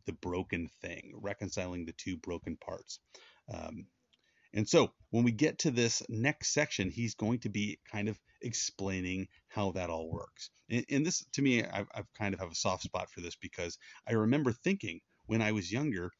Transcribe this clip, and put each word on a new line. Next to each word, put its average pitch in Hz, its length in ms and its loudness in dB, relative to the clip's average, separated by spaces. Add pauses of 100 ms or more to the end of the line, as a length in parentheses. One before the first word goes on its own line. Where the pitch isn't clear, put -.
the - 80 -4
broken 90 560 -2 (120)
thing, - 340 -10
reconciling 92 680 -6
the 82 100 -8
two 92 220 -6
broken 85 400 -6
parts. - 440 -12 (520)
Um, - 360 -10 (680)
and 104 160 2
so 123 240 8 (160)
when 117 160 6
we 120 60 6
get 143 280 4
to 156 120 4
this 117 360 2
next 123 460 0
section, 104 360 2
he's 113 260 -2
going 117 240 0
to 113 100 -4
be 104 300 -2 (120)
kind 104 160 -2
of 104 100 -2 (240)
explaining 95 880 -2 (220)
how 101 220 0
that 87 180 -2
all 82 200 -4
works. - 420 -10 (180)
And, 120 200 0
and 139 160 2
this, - 280 -2
to 143 80 0
me, 123 220 4
I, 95 180 -4 (120)
I 95 100 -8 (140)
kind 101 160 -2
of 87 60 -6
have 90 120 -6
a - 40 -8
soft 92 280 0
spot 92 260 -6
for - 100 -18
this, 87 160 -8
because 85 420 -8 (300)
I 113 60 -2
remember 117 400 4
thinking 110 480 -2 (240)
when 113 160 2
I 107 100 2
was 98 180 0
younger, 104 500 -2